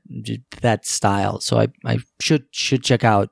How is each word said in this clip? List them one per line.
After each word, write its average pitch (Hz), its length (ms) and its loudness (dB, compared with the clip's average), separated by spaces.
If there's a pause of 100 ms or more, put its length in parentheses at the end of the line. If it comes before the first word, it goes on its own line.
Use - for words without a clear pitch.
(220)
j-, 113 220 -8 (180)
that 113 240 0
style. 101 540 -2
So - 180 0
I, 113 100 4 (180)
I 117 140 0 (200)
should, - 320 0
should - 320 -2
check 117 220 2
out 104 260 4